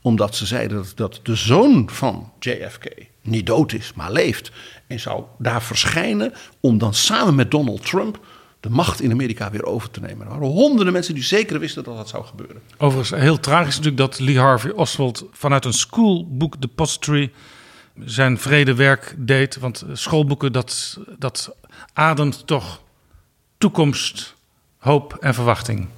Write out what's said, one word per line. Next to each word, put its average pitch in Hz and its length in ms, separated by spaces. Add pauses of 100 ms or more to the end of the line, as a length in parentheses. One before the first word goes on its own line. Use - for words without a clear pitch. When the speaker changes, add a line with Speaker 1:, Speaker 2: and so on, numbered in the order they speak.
Speaker 1:
omdat 107 360
ze 104 100
zeiden 107 300
dat, 92 180
dat - 280
de 113 120
zoon 143 560
van 95 480
J 123 120 (180)
F - 100
K - 100 (340)
niet 110 240
dood 117 260
is, 110 220
maar 82 180
leeft, 160 400 (340)
en 120 140
zou - 240 (140)
daar 117 240
verschijnen 208 720 (280)
om - 180
dan 104 160
samen 214 400
met 127 160
Donald 139 360
Trump 208 340 (400)
de 110 100
macht 131 300
in 135 100
Amerika 113 400
weer 104 140
over 110 260
te 101 100
nemen. 104 260
Er 104 60
waren 143 140
honderden 202 460
mensen 175 220
die 135 80
zeker 180 360
wisten 147 260
dat 120 120
dat 107 120
zou - 160
gebeuren. - 360 (160)
Speaker 2:
Overigens 135 440
heel 156 200
tragisch 147 360
natuurlijk 151 200
dat 135 220
Lee 135 200
Harvey 131 320
Oswald 139 600
vanuit 139 320
een 123 80
schoolbook 170 880
depository 143 720 (720)
zijn 127 320
wrede 135 380
werk 135 440
deed. 135 400
Want 127 340
schoolboeken, 139 600
dat, - 480 (180)
dat - 360 (380)
ademt 151 540
toch 95 340 (800)
toekomst, - 760 (440)
hoop 143 420
en 135 140
verwachting. 113 520 (120)